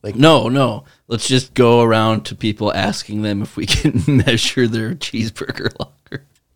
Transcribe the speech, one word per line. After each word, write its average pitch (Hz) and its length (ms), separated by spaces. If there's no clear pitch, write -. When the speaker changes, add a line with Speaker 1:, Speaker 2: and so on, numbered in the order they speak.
Speaker 1:
Like, 104 140
Speaker 2:
No, 135 340
no. 123 360
Let's 113 180
just 127 260
go 120 280
around 110 440
to 101 100
people 104 380
asking 104 480
them 104 200
if - 160
we - 80
can - 420
<laughs> - 0
measure 120 420
their 113 280
cheeseburger - 840
locker. - 460